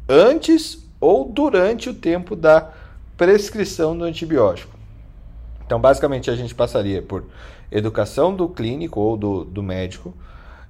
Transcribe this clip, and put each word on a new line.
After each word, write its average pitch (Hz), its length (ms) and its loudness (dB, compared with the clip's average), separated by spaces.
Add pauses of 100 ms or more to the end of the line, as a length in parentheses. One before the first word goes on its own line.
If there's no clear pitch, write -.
antes 311 800 4 (120)
ou 233 320 2
durante 226 580 0
o 226 60 -8
tempo 175 400 -4
da 156 360 4 (460)
prescrição 180 800 0
do 170 60 -6
antibiótico. 160 760 -2 (880)
Então, 117 140 -2
basicamente, 131 500 2
a 120 60 -2
gente 120 180 -8
passaria 101 480 -2
por 90 240 -8 (460)
educação 110 640 -2
do 180 120 -2
clínico 139 520 -8
ou 110 180 0
do, 101 280 -4
do 95 180 -10
médico, 92 520 -8 (540)